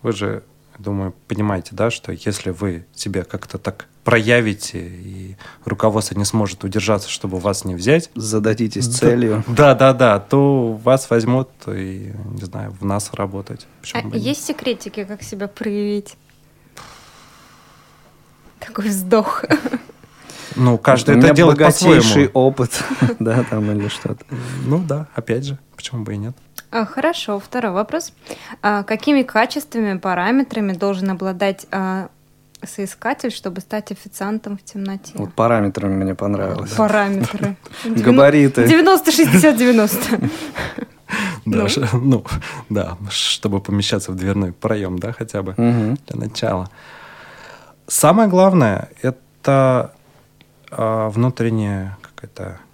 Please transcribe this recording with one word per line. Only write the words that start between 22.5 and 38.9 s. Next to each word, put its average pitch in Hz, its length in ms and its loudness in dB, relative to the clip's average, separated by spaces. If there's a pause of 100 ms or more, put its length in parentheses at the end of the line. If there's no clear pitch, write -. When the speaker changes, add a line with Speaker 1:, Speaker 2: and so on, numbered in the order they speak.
Speaker 2:
<laughs> 120 180 2
да, 113 260 0
там 107 260 -2
или 104 180 -2
что-то. - 360 -8 (420)
Speaker 1:
Ну 143 200 2
да, 147 280 -4
опять 127 300 -4
же, 139 140 -8 (180)
почему - 280 -8
бы 104 100 -8
и - 20 -6
нет? 110 200 -8 (380)
Speaker 3:
А, 226 120 0
хорошо, 262 520 -4
второй 233 320 -6
вопрос. 220 420 -4 (480)
А, 208 220 0
какими 233 400 0
качествами, 226 760 -2
параметрами 202 760 -2
должен 190 360 -2
обладать, 190 640 -4
а, 190 380 -4 (580)
соискатель, 226 640 -6
чтобы 190 300 -10
стать 214 320 -10
официантом 202 640 -8
в - 60 -20
темноте? 196 500 -10
Speaker 2:
Вот - 200 -10
параметрами 104 680 0
мне 95 140 -2
понравилось. 98 560 -4
Speaker 3:
Параметры. 202 840 0 (140)
Speaker 2:
<laughs> - 140 -16
Габариты. 139 840 6
Speaker 3:
Девяносто, 330 460 6